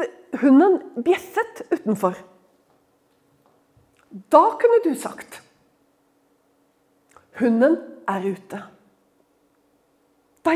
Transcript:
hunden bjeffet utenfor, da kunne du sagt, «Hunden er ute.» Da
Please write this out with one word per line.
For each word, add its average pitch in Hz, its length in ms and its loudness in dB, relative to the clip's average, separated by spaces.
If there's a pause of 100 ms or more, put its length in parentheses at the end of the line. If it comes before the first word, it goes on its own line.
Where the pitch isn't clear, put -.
(420)
hunden 294 380 6 (240)
bjeffet - 680 -4
utenfor, 220 460 -4 (2250)
da 320 120 8 (160)
kunne 466 240 2
du 311 160 -2
sagt, - 400 -16 (2000)
«Hunden 247 380 2 (300)
er 190 200 -6
ute.» 196 320 -12 (1800)
Da 330 120 0